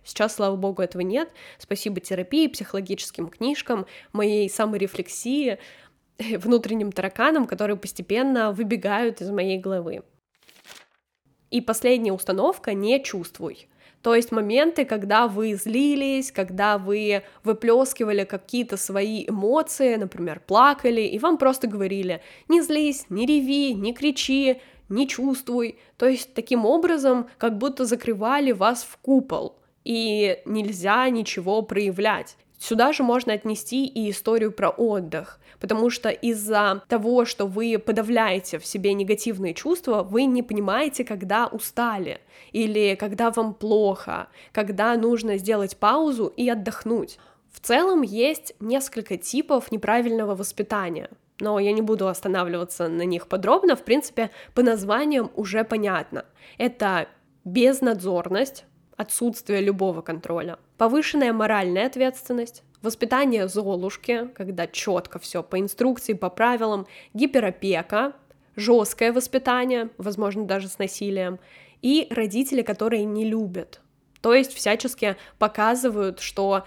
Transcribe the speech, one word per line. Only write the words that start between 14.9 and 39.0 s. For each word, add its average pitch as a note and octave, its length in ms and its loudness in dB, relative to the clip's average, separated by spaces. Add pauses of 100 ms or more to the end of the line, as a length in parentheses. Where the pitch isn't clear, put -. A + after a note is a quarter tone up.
вы G#3 280 -2
злились, C4+ 760 0
когда G3+ 480 0
вы G3+ 440 0 (220)
выплескивали A3 800 2
какие-то G#3 520 -6
свои G3+ 520 -2
эмоции, A#3+ 680 2
например, F3 500 -6
плакали, A#3+ 540 6
и G#3+ 180 -2
вам D#4+ 200 4
просто C4 280 4
говорили: G3 540 -2 (280)
«Не E4 140 6
злись, D4 480 0
не G#3 160 0
реви, C#4 480 2
не G3+ 180 -2
кричи, C4+ 680 0 (280)
не B3+ 200 0
чувствуй». B3 720 -2 (180)
То A#3+ 100 2
есть C4 280 0
таким A3+ 320 0
образом C4+ 600 4 (120)
как A3+ 200 0
будто C4 260 -2
закрывали A#3+ 680 0
вас A3 320 2
в - 140 -18
купол, - 580 0 (280)
и G#3 600 0
нельзя G#3+ 640 0
ничего G#3+ 520 -2
проявлять. G3+ 720 -2 (220)
Сюда A#3+ 340 2
же C#4+ 100 0
можно A#3+ 320 2
отнести G#3+ 520 -4
и G#3+ 240 -4
историю A3 400 0
про G3 200 0
отдых, F#3+ 680 -2 (220)
потому A3 300 2
что A#3 180 -4
из-за G#3 800 0
того, A#3 380 2
что G3+ 200 -4
вы A3 320 -2
подавляете G#3+ 800 0
в D#3+ 60 -14
себе G3 300 -2
негативные G3 580 -2